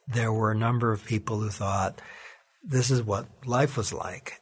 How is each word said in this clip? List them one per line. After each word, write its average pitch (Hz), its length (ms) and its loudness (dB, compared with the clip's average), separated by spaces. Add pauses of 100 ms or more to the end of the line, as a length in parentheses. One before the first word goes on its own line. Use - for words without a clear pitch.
there 113 260 0
were 110 180 2
a 107 60 2
number 117 340 2
of 104 140 -2
people 107 340 -2
who 107 100 0
thought, 98 520 -2 (640)
"This 131 260 2
is 123 140 4
what 104 240 -2 (180)
life 127 320 2
was 107 160 -2
like." - 480 -8